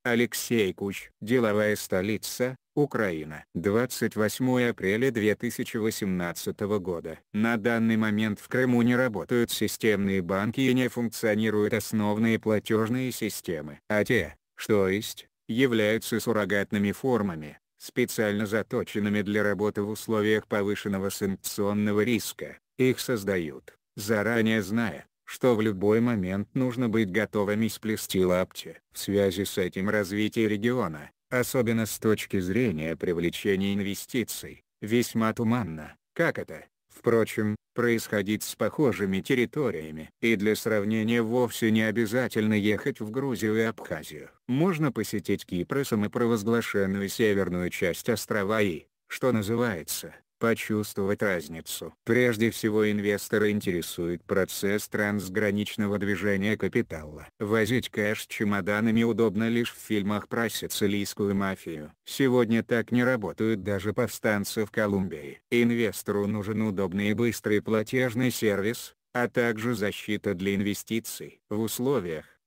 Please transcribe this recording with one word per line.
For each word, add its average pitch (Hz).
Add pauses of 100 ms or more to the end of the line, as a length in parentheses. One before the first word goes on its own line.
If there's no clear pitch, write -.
Алексей 117
Куч, 98 (140)
деловая 107
столица, 107 (200)
Украина. 85
Двадцать 104
восьмое 123
апреля 110
две 107
тысячи 120
восемнадцатого 101
года. 82 (140)
На 117
данный 113
момент 107
в -
Крыму 127
не 123
работают 120
системные 98
банки 98
и 127
не 127
функционируют 107
основные 110
платёжные 110
системы. 78
А 107
те, 98 (200)
что 98
есть, - (220)
являются 113
суррогатными 101
формами, 95 (180)
специально 110
заточенными 104
для 104
работы 104
в 101
условиях 107
повышенного 101
санкционного 104
риска. 107 (180)
Их 127
создают, 98 (220)
заранее 110
зная, 107 (180)
что 123
в 107
любой 107
момент 101
нужно 127
быть 107
готовыми 104
сплести 104
лапти. 90 (120)
В -
связи 98
с -
этим 95
развитие 107
региона, 104 (200)
особенно 117
с -
точки 107
зрения 90
привлечения 87
инвестиций, 180 (180)
весьма 110
туманно. 107 (180)
Как 165
это, - (220)
впрочем, 110 (180)
происходить 107
с -
похожими 101
территориями? 82 (100)
И 113
для 104
сравнения 110
вовсе 117
не 110
обязательно 110
ехать 107
в 107
Грузию 110
и 113
Абхазию. 78 (160)
Можно 151
посетить 101
Кипр 90
и 139
самопровозглашенную 104
северную 92
часть -
острова 107
и, 87 (240)
что 131
называется, 107 (260)
почувствовать 107
разницу. 85 (120)
Прежде 117
всего 107
инвестора 104
интересует 87
процесс 98
трансграничного 104
движения 101
капитала. 80 (140)
Возить 110
кэш 107
чемоданами 104
удобно 113
лишь 117
в -
фильмах 104
про 117
сицилийскую 101
мафию. 87 (140)
Сегодня 120
так 113
не 123
работают 110
даже 101
повстанцы 107
в 101
Колумбии. 95 (100)
Инвестору 117
нужен 107
удобный 98
и 107
быстрый 107
платежный 120
сервис, 107 (200)
а 120
также 117
защита 101
для 98
инвестиций. 101 (100)
В 107
условиях, 107 (200)